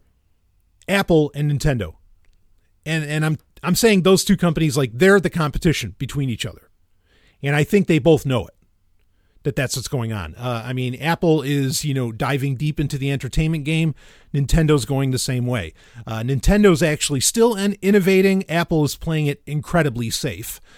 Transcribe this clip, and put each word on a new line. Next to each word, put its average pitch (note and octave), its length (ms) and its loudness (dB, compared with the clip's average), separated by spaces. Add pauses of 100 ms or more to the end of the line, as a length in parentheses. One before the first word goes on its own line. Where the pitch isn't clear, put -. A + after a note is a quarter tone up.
(880)
Apple F3 480 2
and D3 160 -2
Nintendo. B2 440 -2 (880)
And, D#3+ 200 -4
and D3+ 200 -2
I'm, D#3 140 -2 (220)
I'm F3+ 140 -2
saying G#3 280 4
those F#3 220 4
two G3 120 4
companies, D#3+ 400 0
like, C3 180 0
they're F#3+ 240 6
the F3 100 -2
competition D3+ 680 -2
between C3+ 320 -6
each A2+ 160 -6
other. - 240 -16 (720)
And C#3+ 140 0
I D#3 80 2
think G3 240 2
they D#3+ 100 4
both D3 260 4
know B2 220 -2
it, - 80 -20 (880)
that C#3+ 140 -4
that's C3 180 -4
what's - 140 -8
going A#2 240 -6
on. E2 240 -8
Uh, A#2+ 280 -6
I B2 80 -8
mean, B2+ 220 -6
Apple D#3 480 0
is, C#3 420 -2
you D3 80 -2
know, B2 200 -2
diving C3+ 420 -4
deep D3+ 240 -4
into D3 180 -4
the C3+ 140 -4
entertainment D3+ 540 -2
game. D#3+ 320 -2 (360)
Nintendo's D3+ 520 2
going C3+ 260 -2
the B2+ 80 -2
same B2 260 -2
way. A2 300 -4 (320)
Uh, A2+ 140 -8
Nintendo's E3+ 640 4
actually D3 340 -2
still A3+ 380 2
in-, G3 260 -2
innovating. F#3+ 680 4
Apple D#3+ 360 0
is C#3 100 -2
playing D#3 320 -2
it C#3+ 180 -4
incredibly C#3+ 640 -2
safe, A2 520 -8 (180)